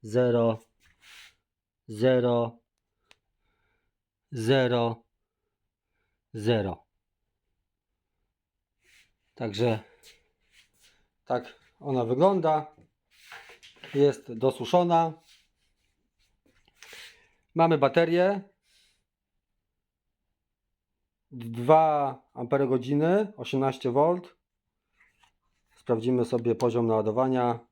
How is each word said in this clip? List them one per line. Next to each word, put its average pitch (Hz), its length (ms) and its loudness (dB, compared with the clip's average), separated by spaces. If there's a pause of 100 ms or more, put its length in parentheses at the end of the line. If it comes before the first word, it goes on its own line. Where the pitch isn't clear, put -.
Zero, 117 560 0 (1300)
zero, 120 720 0 (1700)
zero, 120 720 0 (1300)
zero. 107 520 -2 (2500)
Także 110 440 -2 (1500)
tak 123 300 -6 (260)
ona 131 240 -2
wygląda. 156 680 0 (1200)
Jest 139 380 2
dosuszona. 165 800 0 (2500)
Mamy 165 240 4
baterię. 170 640 2 (3000)
Dwa 135 920 0 (120)
amperogodziny, 139 1000 -2
osiemnaście 131 540 -4
volt. 165 460 -2 (1400)
Sprawdzimy 123 480 -2
sobie 117 300 -2
poziom 117 320 0
naładowania. 117 720 0 (140)